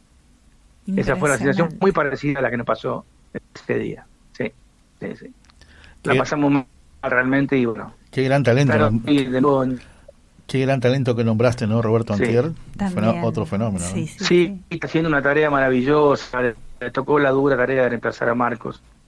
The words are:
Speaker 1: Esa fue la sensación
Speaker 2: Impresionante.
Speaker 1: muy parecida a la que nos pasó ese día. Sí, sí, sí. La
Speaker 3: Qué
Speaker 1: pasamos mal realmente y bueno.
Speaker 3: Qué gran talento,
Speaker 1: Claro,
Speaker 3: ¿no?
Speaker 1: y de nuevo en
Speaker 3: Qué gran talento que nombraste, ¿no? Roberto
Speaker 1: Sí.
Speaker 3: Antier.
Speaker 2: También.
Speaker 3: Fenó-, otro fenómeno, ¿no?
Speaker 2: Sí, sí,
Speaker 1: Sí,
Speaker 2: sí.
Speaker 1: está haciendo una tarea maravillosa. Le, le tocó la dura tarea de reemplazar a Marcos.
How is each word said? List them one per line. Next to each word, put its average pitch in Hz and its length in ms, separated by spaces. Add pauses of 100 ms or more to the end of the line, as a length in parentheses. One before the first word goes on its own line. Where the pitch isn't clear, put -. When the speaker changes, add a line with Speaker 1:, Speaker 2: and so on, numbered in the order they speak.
(960)
Speaker 1:
Esa 139 200
fue 151 120
la 139 80
sensación 139 300
Speaker 2:
Impresionante. 165 140
Speaker 1:
muy 196 120
parecida 143 460
a 131 40
la 120 80
que 120 60
nos 120 100
pasó 120 380 (500)
ese - 240
día. 110 280 (260)
Sí, 120 180 (500)
sí, - 60 (140)
sí. - 60 (760)
La 139 120
Speaker 3:
Qué 131 40
Speaker 1:
pasamos 143 320
mal 139 160 (360)
realmente 131 560
y 120 80
bueno. 107 260 (180)
Speaker 3:
Qué 135 140
gran 139 180
talento, 135 300
Speaker 1:
Claro, 151 180
Speaker 3:
¿no? 113 160
Speaker 1:
y 143 200
de 127 140
nuevo 143 240
en 127 160 (640)
Speaker 3:
Qué 131 140
gran 135 200
talento 127 340
que 117 100
nombraste, 113 420
¿no? 113 160
Roberto 110 340
Speaker 1:
Sí. 101 80
Speaker 3:
Antier. 120 280 (260)
Speaker 2:
También. 196 340
Speaker 3:
Fenó-, 117 140
otro - 180
fenómeno, 113 400
¿no? 90 80
Speaker 2:
Sí, 156 140
sí, - 120
Speaker 1:
Sí, 294 60
Speaker 2:
sí. 175 460
Speaker 1:
está 160 160
haciendo 160 240
una 143 100
tarea 147 300
maravillosa. 135 880
Le, 120 140 (260)
le 120 100
tocó 147 280
la 139 140
dura 135 220
tarea 127 280
de 123 80
reemplazar 120 400
a 117 40
Marcos. 117 460 (280)